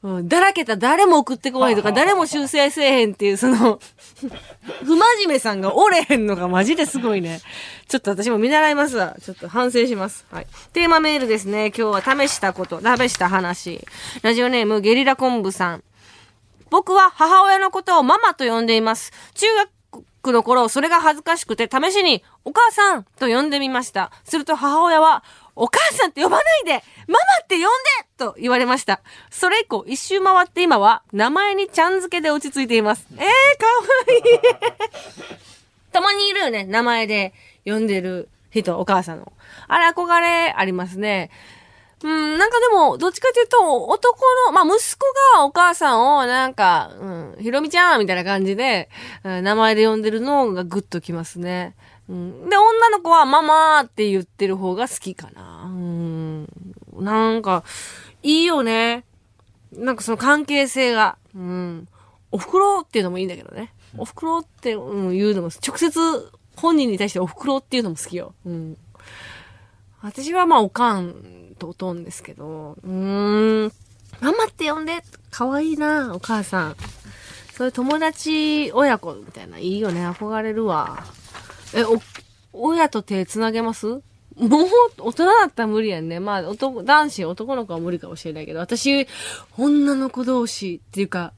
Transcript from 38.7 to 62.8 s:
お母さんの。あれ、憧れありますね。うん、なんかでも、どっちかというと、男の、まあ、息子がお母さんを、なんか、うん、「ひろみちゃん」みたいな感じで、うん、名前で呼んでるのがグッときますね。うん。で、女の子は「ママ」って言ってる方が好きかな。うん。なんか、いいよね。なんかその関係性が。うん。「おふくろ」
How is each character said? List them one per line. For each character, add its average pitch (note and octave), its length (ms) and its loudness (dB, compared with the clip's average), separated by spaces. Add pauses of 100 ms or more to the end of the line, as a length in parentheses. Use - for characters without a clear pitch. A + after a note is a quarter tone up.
お F#3 40 -2
母 F#3 200 0
さ E3 100 -12
ん - 60 -16
の。 - 120 -20 (360)
あ - 100 2
れ、 E4+ 100 4
憧 E4+ 320 0
れ E4+ 340 0
あ - 100 -2
り G3 80 -4
ま F3+ 160 -6
す F#3 100 -14
ね。 G3 320 -4 (760)
う D#4 40 -4
ん、 D#4 300 -2
な G4+ 100 4
ん - 20 -2
か A#4 100 2
で B4 80 2
も、 F4+ 300 4
ど E4+ 100 -2
っ F4+ 40 -4
ち - 80 -12
か B4+ 120 0
と A#4+ 80 2
い A#4+ 40 4
う - 40 -6
と、 E4 380 2
男 A4+ 340 0 (260)
の、 - 60 2
ま F#4 80 6
あ、 F4 60 6
息 G#4 320 0
子 C#5 80 0 (320)
が D4 60 6
お C#4 60 0
母 F4 240 4
さ D4 180 0
ん B3 240 4
を、 C4 100 2
な B3+ 220 0
ん C4 40 -8
か、 F3+ 380 2 (100)
う F#3+ 60 -12
ん、 E3 340 -12
「ひ A3 100 -6
ろ C#4 120 0
み D#4 80 -6
ち E4+ 60 0
ゃ F4 200 6
ん」 A3+ 40 2
み G3+ 60 2
た F#3 60 -2
い F3+ 40 0
な F3+ 80 -4
感 F#3+ 200 -2
じ G3 100 -2
で、 A3 360 -2 (340)
う F#3 160 -6
ん、 - 20 -4
名 G3 120 0
前 A3 200 4
で G#3+ 120 4
呼 A3 100 2
ん A3 60 -4
で G#3+ 80 0
る G#3+ 100 -4
の C4 320 0
が F3+ 120 -4
グ F3+ 160 -6
ッ - 20 -12
と F3+ 180 -8
き E3+ 140 -10
ま E3 100 -8
す F3 160 -16
ね。 F3+ 340 -8 (340)
う F#3 40 -12
ん。 F3+ 380 -10
で、 G4+ 60 4
女 A4+ 340 6
の F4 100 0
子 E4+ 100 -2
は E4 160 8
「マ C#4+ 140 4
マ」 D#4 440 4
っ A#3 40 -14
て G#3+ 220 -2
言 F#3+ 100 0
っ F3 40 -10
て - 220 -6
る F#3+ 100 -2
方 F#3 180 -4
が A#3+ 140 -4
好 - 100 -10
き F#3+ 160 -12
か - 200 -20
な。 F2 300 -20
う F3+ 60 -12
ん。 E3 760 -8 (520)
な A3 320 0
ん A3+ 120 -2
か、 F#3 220 -2 (580)
い D#4 200 2
い - 20 2
よ D#4+ 180 0
ね。 A#3 420 -2 (680)
な B3 200 -6
ん A#3 40 -4
か G3+ 60 -14
そ A3+ 100 -4
の G#3+ 60 -4
関 C#4+ 260 2
係 C#4 240 0
性 B3+ 240 0
が。 A3 240 2 (180)
う G3 40 -16
ん。 F3+ 500 -10 (420)
「お - 60 -8
ふ F3+ 120 -8
く F#4 100 0
ろ」 G4+ 260 2